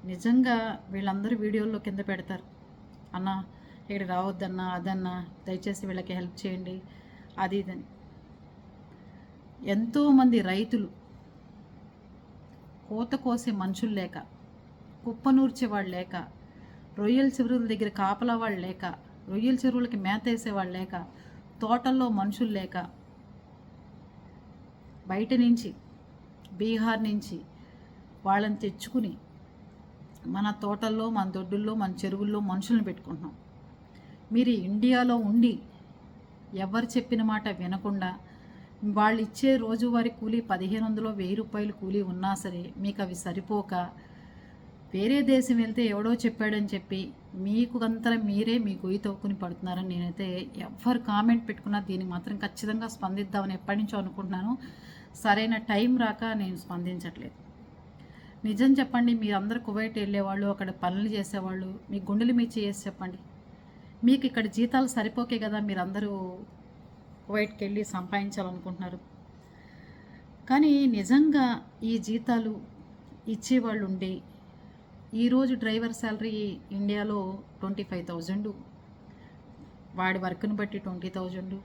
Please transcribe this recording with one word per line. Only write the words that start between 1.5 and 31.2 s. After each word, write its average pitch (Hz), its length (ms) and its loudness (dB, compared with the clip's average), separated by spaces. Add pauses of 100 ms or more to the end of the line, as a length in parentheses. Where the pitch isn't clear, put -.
కింద 196 200 -6 (100)
పెడతారు, 185 340 -6 (720)
"అన్నా 190 280 -2 (460)
ఇక్కడ 196 180 -4
రావద్దన్నా, 185 560 -2
అదన్నా, 180 640 -4 (200)
దయచేసి 190 400 -6
వీళ్ళకి 185 280 -6
హెల్ప్ 180 320 -8
చేయండి," 185 360 -8 (560)
అది 190 180 0
ఇదని. 185 260 -6 (1900)
ఎంతోమంది 247 720 6
రైతులు 196 480 0 (2000)
కోత 226 260 -4
కోసే 240 360 -2
మనుషులు 196 400 -2
లేక, 185 280 -4 (840)
కుప్ప 233 260 0
నూర్చే 262 380 4
వాళ్ళు 202 220 -2
లేక, 180 260 -6 (840)
రొయ్యల 240 280 4
చెరువుల 247 400 2
దగ్గర 214 220 0
కాపలా 208 480 0
వాళ్ళు 214 240 -2
లేక, 185 240 -8 (440)
రొయ్యల 220 260 2
చెరువులకి 247 420 0
మేత 196 300 0
వేసే 226 240 0
వాళ్ళు 190 220 -2
లేక, 185 240 -6 (680)
తోటల్లో 247 460 2
మనుషులు 208 420 0
లేక, 185 540 -6 (2000)
బయట 214 260 0
నుంచి 233 400 4 (800)
బీహార్ 220 500 0
నుంచి 208 380 -2 (840)
వాళ్ళని 202 300 2
తెచ్చుకుని 202 600 -4 (1080)
మన 196 260 0 (100)
తోటల్లో, 220 480 0
మన 196 200 0